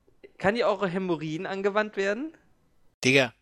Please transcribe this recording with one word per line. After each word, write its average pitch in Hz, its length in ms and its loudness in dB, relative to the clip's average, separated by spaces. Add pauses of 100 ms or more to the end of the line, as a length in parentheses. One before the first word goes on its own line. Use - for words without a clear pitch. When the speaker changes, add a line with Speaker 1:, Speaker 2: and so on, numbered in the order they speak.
(380)
Speaker 1:
kann 196 180 2
die 240 80 0
auch 196 180 0
auf 196 100 0
Hämorrhoiden 165 540 -4
angewandt 202 520 -2
werden? 208 400 -4 (640)
Speaker 2:
Digga, 131 380 4